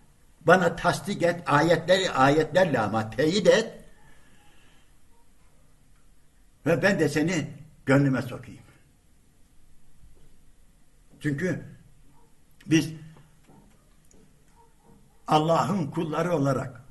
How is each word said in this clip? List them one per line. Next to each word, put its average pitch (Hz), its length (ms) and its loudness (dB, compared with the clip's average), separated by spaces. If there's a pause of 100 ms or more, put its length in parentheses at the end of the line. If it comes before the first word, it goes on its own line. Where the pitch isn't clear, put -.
(420)
bana 170 340 4
tasdik 175 480 -4
et, 170 220 -2
ayetleri, 165 680 2
ayetlerle 147 680 2
ama 110 300 -4
teyit 170 380 0
et 214 260 4 (3000)
ve 160 160 0
ben 185 180 2
de 151 100 2
seni 156 380 -2 (380)
gönlüme 131 360 2
sokayım. - 420 -14 (2500)
Çünkü 147 460 -6 (1000)
biz 156 280 0 (2250)
Allah'ın 156 640 0
kulları 165 440 -4
olarak 139 560 -2